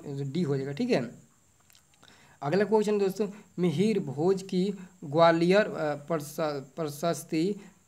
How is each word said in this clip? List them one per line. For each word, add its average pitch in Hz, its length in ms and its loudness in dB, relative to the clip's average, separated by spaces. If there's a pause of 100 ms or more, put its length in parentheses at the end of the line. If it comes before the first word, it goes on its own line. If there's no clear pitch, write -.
डी 139 360 -4
हो 139 140 0
जाएगा, 135 160 -6
ठीक 240 180 -2
है। 135 200 0 (1300)
अगला 170 220 2
क्वेश्चन 208 340 2
दोस्तों, 196 300 0 (300)
मिहिर 180 420 2
भोज 160 420 0
की 190 320 -2 (300)
ग्वालियर, 165 560 6
अ, 151 340 -2
प्रश-, 147 460 -6 (360)
प्रशस्ति 170 840 -2 (280)